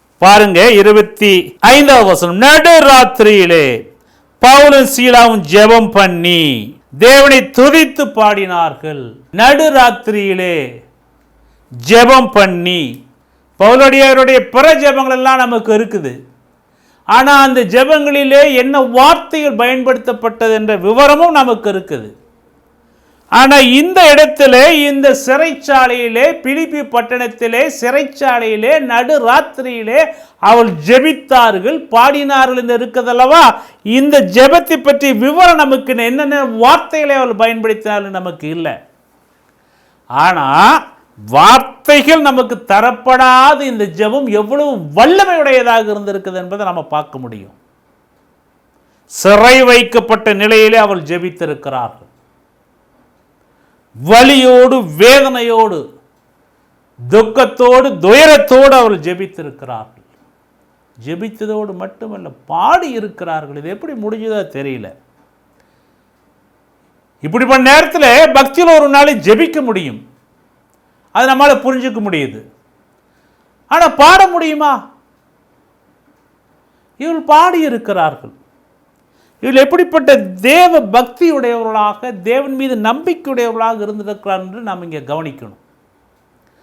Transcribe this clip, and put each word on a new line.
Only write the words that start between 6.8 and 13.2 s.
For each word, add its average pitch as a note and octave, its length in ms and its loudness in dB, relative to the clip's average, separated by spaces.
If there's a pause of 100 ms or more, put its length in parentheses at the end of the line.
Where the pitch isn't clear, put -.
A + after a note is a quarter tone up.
தேவனை C4+ 420 4 (100)
துதித்து D4 560 2
பாடினார்கள்." F3+ 1000 -4 (280)
நடு C#4 400 2
ராத்திரியிலே G3+ 840 -2 (1300)
ஜெபம் A#3+ 440 4
பண்ணி, F3 760 -4 (520)